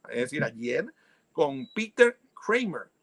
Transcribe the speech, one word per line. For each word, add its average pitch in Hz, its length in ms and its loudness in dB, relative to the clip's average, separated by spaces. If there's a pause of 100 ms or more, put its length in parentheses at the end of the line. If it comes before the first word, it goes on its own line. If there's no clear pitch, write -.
es 117 120 -4
decir, 127 200 -4
ayer, 120 520 -4 (380)
con 139 420 0
Peter 226 460 2 (260)
Kramer 208 460 -2 (120)